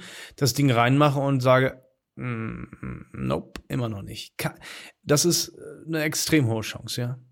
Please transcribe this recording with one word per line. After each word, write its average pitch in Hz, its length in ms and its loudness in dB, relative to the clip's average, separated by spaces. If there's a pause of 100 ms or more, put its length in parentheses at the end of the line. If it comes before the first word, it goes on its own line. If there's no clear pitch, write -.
(360)
das 127 160 2
Ding 143 180 4
reinmache 135 500 4
und 139 200 0
sage, 131 400 4 (360)
„Mm, 113 480 -8 (500)
nope, 65 540 -6
immer 131 200 -4
noch 101 140 -8
nicht.“ 107 340 -14
Ka-, - 200 -6 (460)
das 147 220 2
ist, 170 240 2
äh, - 380 -18
eine 160 160 -2
extrem 151 460 2
hohe 110 120 0
Chance, - 400 -8
ja. 123 180 -6 (140)